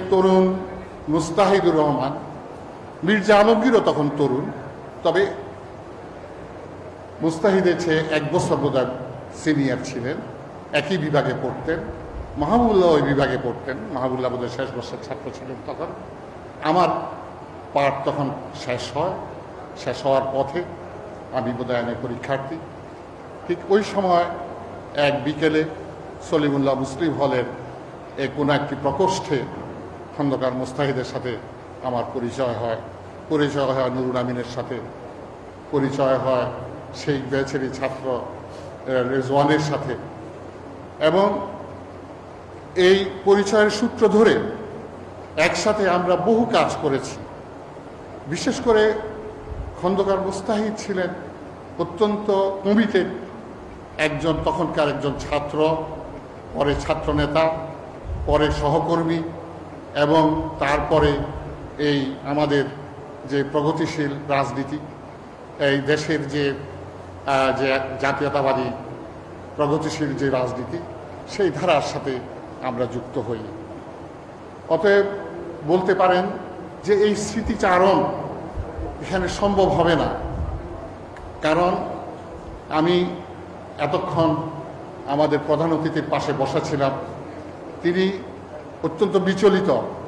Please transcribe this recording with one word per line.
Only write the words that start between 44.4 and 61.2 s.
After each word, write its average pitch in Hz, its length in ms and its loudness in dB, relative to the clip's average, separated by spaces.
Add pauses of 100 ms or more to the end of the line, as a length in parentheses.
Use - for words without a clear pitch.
একসাথে 190 520 2
আমরা 175 260 4
বহু 220 360 4
কাজ 156 300 4
করেছি। 135 360 0 (1080)
বিশেষ 175 340 -2
করে 214 320 6 (880)
খন্দকার 190 380 2
মুস্তাহিদ 208 580 -2
ছিলেন 185 300 -2 (720)
অত্যন্ত 208 520 2 (320)
কমিটেড 202 440 4 (920)
একজন, 156 360 2 (120)
তখনকার 156 440 2
একজন 139 300 -2
ছাত্র, 151 580 0 (760)
পরে 143 280 2
ছাত্রনেতা, 156 760 2 (680)
পরে 147 260 4
সহকর্মী, 160 680 2 (760)
এবং 156 540 4 (100)
তারপরে 147 540 4 (640)